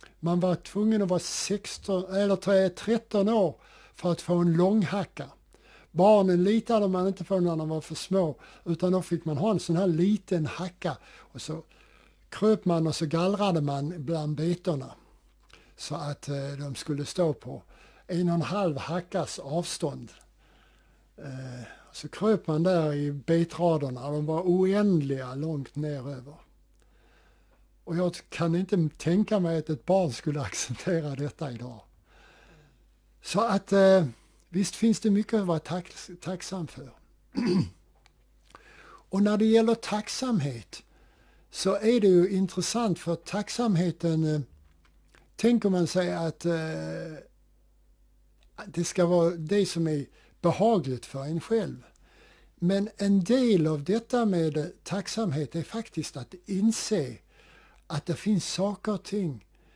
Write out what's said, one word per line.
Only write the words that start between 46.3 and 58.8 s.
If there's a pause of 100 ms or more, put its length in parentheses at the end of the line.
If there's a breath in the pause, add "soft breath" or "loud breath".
eh, (2000)
det
ska
vara
det
som
är (340 soft breath)
behagligt
för
en
själv. (720 soft breath)
Men
en
del
av
detta
med (120)
tacksamhet
är
faktiskt
att (120)
inse (680 soft breath)
att
det
finns
saker